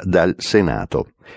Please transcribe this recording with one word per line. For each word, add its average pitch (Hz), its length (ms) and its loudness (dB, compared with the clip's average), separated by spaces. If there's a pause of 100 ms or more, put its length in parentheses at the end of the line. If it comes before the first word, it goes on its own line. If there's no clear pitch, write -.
dal 90 320 2
Senato, 92 760 -2 (240)